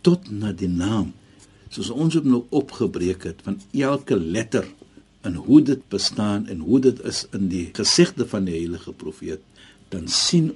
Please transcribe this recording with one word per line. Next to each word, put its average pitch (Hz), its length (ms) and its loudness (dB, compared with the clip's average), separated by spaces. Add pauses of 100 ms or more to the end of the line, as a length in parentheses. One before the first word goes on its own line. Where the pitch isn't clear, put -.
tot 175 300 2
na 104 220 -4
die 92 160 -4
naam, 92 440 0 (580)
soos 98 200 -8
ons 160 240 0
hom 151 140 2
nou 123 220 4
opgebreek 90 760 0
het, 85 180 -8
van 98 180 -6 (120)
elke 139 440 0
letter 98 480 0 (580)
en 92 120 -6
hoe 131 280 6
dit 131 260 -2
bestaan 104 580 -2
en 98 140 -10
hoe 101 200 2
dit 127 240 4
is - 280 -6
in 98 160 -2
die 87 240 -4
gesegde 123 540 2
van 101 180 -2
die 87 100 -4
heilige 85 380 -6
profeet, 78 480 -12 (480)
dan 82 200 -8
sien - 480 2